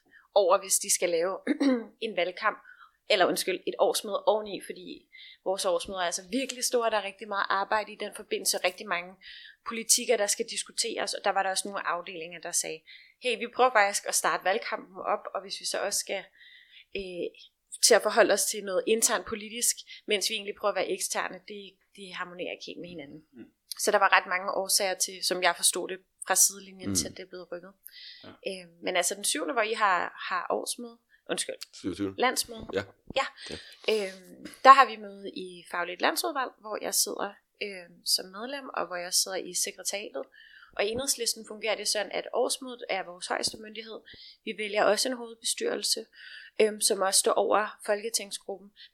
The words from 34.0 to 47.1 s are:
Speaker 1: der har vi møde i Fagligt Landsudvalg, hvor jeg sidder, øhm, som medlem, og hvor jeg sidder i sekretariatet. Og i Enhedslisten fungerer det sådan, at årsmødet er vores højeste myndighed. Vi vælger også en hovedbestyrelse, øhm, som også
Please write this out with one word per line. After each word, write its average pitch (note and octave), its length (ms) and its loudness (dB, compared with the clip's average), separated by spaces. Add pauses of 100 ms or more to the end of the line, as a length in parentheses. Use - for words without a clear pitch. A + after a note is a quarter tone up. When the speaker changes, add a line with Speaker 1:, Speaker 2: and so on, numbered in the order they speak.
Speaker 1:
der C4 80 12
har C4 140 12
vi A3 100 -6
møde G3+ 340 -14
i F3+ 400 -12
Fagligt F3+ 300 -6
Landsudvalg, D4+ 500 0 (100)
hvor G#3+ 220 -8
jeg - 120 -4
sidder, - 380 -2 (300)
øhm, F3 440 -12
som - 200 0
medlem, B3+ 420 -10
og - 180 -4
hvor F3 100 -8
jeg F3 180 -6
sidder F#3+ 220 0
i F3 180 -6
sekretariatet. G3+ 680 -6 (540)
Og - 80 2
i G#3 40 0
Enhedslisten A#3 600 -4
fungerer G#3+ 280 -4
det G3+ 120 -6
sådan, G#3 240 -2
at - 200 -4
årsmødet B3+ 560 -2
er F#3 140 -2
vores F3 240 -12
højeste - 320 -2
myndighed. A3 420 -14 (440)
Vi A3 140 -6
vælger G#3 260 2
også G#3 240 4
en B3+ 80 -2
hovedbestyrelse, A3+ 920 -2 (540)
øhm, G#3+ 200 4
som G3 200 2
også G3 200 4